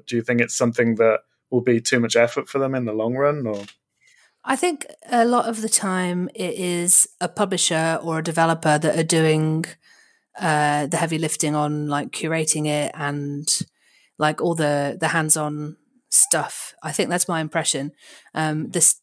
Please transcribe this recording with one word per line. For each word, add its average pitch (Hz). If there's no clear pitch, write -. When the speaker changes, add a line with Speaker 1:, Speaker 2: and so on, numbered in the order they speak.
Speaker 1:
do 123
you 117
think 120
it's 117
something 117
that 110
will 123
be 120
too 117
much 117
effort 120
for 139
them 135
in 127
the 110
long 110
run, 143
or? 104
Speaker 2:
I 262
think 349
a 240
lot 240
of 220
the 220
time 180
it 180
is 175
a 180
publisher 165
or 160
a 160
developer 165
that 156
are 165
doing, 156
uh, 147
the 156
heavy 160
lifting 151
on, 151
like, 143
curating 156
it 147
and, 143
like, 151
all 170
the, 147
the 156
hands-on 151
stuff. -
I 156
think -
that's 175
my 165
impression. 156
Um, 156
this, -